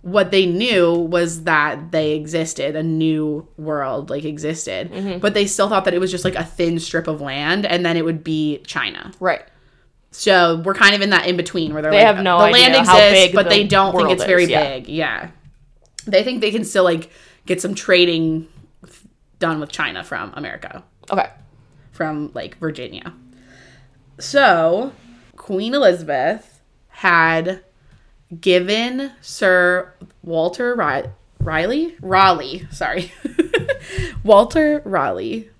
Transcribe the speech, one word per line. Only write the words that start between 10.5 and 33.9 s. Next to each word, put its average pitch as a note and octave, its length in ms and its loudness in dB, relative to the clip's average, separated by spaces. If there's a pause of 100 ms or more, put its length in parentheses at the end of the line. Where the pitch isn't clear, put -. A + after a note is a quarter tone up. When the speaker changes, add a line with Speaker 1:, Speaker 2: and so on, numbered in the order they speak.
Speaker 1:
we're F#3+ 100 -2
kind G3+ 200 6
of G3+ 80 -2
in G3+ 80 0
that F3+ 160 2
in-between E3+ 480 -4
where D#3 80 -6
they're D#3 80 0
Speaker 2:
They G#3 140 4
Speaker 1:
like, G#3 120 6
Speaker 2:
have G3 80 -4
no F3+ 140 4
Speaker 1:
"The F3 60 8
Speaker 2:
idea B3 260 6
Speaker 1:
land B3+ 160 4
Speaker 2:
how F#3 100 8
Speaker 1:
exists, G3+ 300 8
Speaker 2:
big - 80 -2
Speaker 1:
but G#3 100 4
Speaker 2:
the - 60 -2
Speaker 1:
they G#3 140 4
don't G3 280 2
think F3+ 100 2
Speaker 2:
world E3 100 2
Speaker 1:
it's F3+ 100 0
Speaker 2:
is, - 60 -2
Speaker 1:
very F3+ 180 4
Speaker 2:
yeah. - 160 2 (120)
Speaker 1:
big." A#2+ 140 -14
Yeah. D3+ 420 -6 (760)
They G3+ 160 2
think B3 180 -6
they G#3 100 0
can G#3 140 -4
still, F#3+ 200 0
like, E3 260 -2 (360)
get - 140 -4
some G3 140 -6
trading E3 720 0 (920)
done D#3+ 220 -2
with D3 100 -10
China F#2 320 -6
from G2 320 -10
America. - 480 -14 (280)
Speaker 2:
Okay. F#3+ 180 -2 (640)
Speaker 1:
From, D3+ 400 -8
like, - 240 -12
Virginia. D#3 560 -10 (1040)
So, G#3+ 760 2 (440)
Queen G#3 380 -6
Elizabeth F3 880 0 (260)
had E3+ 720 2 (800)
given A3+ 800 0
Sir F3+ 720 0 (300)
Walter E3+ 520 -2
Ri-, D3 360 -4 (280)
Riley? A3+ 640 -4
Raleigh, F3+ 720 0
sorry. D#3+ 400 -6 (560)
<laughs> F#4+ 560 -8